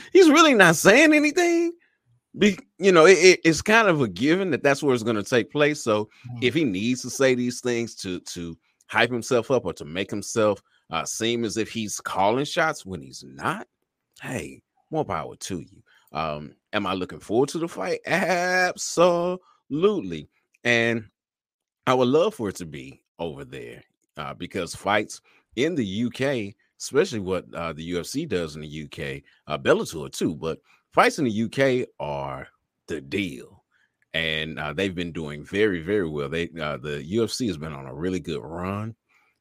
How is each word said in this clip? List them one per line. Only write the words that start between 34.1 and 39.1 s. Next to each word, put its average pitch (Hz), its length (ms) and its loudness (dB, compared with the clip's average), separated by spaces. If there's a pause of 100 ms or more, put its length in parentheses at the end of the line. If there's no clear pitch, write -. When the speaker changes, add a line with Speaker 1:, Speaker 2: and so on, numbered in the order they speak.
Speaker 1:
And, 80 480 -4
uh, 76 120 -6
they've 92 220 -2
been 85 180 -6
doing 73 320 -8
very, 95 380 0
very 92 260 0
well. 73 200 -4
They, 85 200 -4 (120)
uh, 76 160 -4
the 73 280 -8
U 110 200 0
F 107 60 -4
C 127 180 -4
has 87 80 -4
been 76 160 -10
on 69 140 -14
a 64 80 -14
really 87 260 -4
good 76 220 -8
run 98 520 -8 (460)